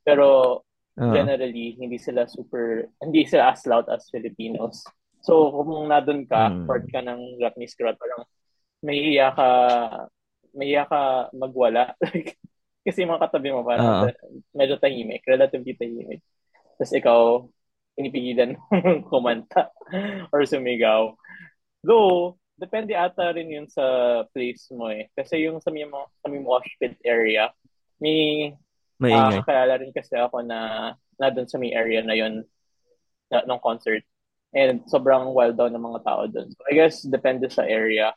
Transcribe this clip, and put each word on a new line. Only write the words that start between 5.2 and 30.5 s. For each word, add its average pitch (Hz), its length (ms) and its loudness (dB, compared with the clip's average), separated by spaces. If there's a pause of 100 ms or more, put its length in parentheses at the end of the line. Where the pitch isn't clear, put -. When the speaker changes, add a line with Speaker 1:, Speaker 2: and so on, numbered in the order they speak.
Speaker 1:
So, 160 300 4
kung 151 380 -6
nandun 143 360 0
ka, 110 240 2
Speaker 2:
Mm. 90 160 -4
Speaker 1:
part 123 200 -4
ka - 160 -8
ng 123 360 -12
Japanese 120 360 -6
crowd, 113 240 -4
parang 120 280 -10 (580)
mahihiya 143 500 2
ka, 135 160 4 (1040)
mahihiya 139 320 -2
ka 143 160 0 (320)
magwala. 127 640 0
<laughs> - 80 -2
Like, 160 320 -8 (480)
kasi 190 180 -2
yung 165 140 -2
mga 196 80 0
katabi 143 240 -2
mo, 127 160 -4
parang 113 400 2
Speaker 2:
Ah. 98 80 0 (400)
Speaker 1:
medyo 139 240 0
tahimik, 120 480 -4
relatively 131 480 2
tahimik. 120 480 -10 (560)
Tapos - 160 -6
ikaw, 120 280 4 (760)
pinipigilan 123 680 -2
<laughs> - 60 -20
mong 180 400 2
kumanta 123 640 0 (560)
or 147 160 2
sumigaw. 113 680 0 (680)
Though, 180 560 4 (180)
depende 214 400 -8
ata 180 380 -2
rin 165 180 -8
yun 151 160 -12
sa - 160 -6 (480)
place 123 400 -8
mo 120 180 -10
eh. 107 240 -10
Kasi 156 340 -4
yung 160 120 -6
sa 156 120 -6
may 151 140 -10
mo-, 143 260 -14 (100)
sa - 80 -10
may 143 100 -8
mosh 127 380 -2
pit 123 260 -6
area, 110 480 0 (480)
may, 151 540 -2 (460)
Speaker 2:
May 127 120 2
Speaker 1:
ah, 131 180 6
Speaker 2:
ingay. 101 140 0
Speaker 1:
kakilala 131 360 2
rin 131 120 -10
kasi - 240 -10
ako 123 280 -2
na, 113 500 -6 (260)